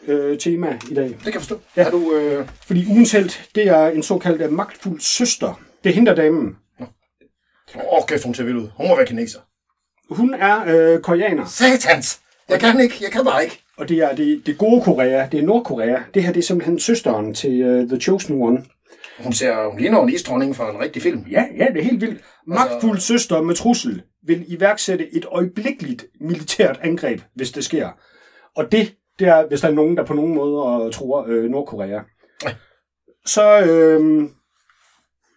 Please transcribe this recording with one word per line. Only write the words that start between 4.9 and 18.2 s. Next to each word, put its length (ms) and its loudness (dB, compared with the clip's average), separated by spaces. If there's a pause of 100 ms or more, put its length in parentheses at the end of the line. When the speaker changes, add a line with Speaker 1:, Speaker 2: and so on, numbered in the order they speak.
Speaker 1:
søster. 580 -4 (240)
Det 60 2
er 40 2
hende, 160 6
der 60 4
damen. 400 0 (1200)
Speaker 2:
Åh, 320 0
kæft, 160 -2
hun 100 -6
ser 100 -6
vild 140 -4
ud. 100 -8 (100)
Hun 100 -4
må 80 6
være 100 4
kineser. 340 -8 (680)
Speaker 1:
Hun 240 0
er, 340 2
øh, 340 4
koreaner. 440 0
Speaker 2:
Satans! 760 0 (300)
Jeg 100 2
kan 200 4
ikke. 220 2
Jeg 100 -6
kan 140 -2
bare 180 2
ikke. 200 -10 (140)
Speaker 1:
Og 120 -10
det 80 0
er 180 2
det, 300 0
det 120 -4
gode 240 4
Korea. 500 2
Det 80 -2
er 40 0
Nordkorea. 560 0 (140)
Det 100 2
her, 100 0
det 60 0
er 40 0
simpelthen 360 -2
søsteren 540 -2
til, 280 -2
øh, 280 2
The 100 -4
Chosen 420 -2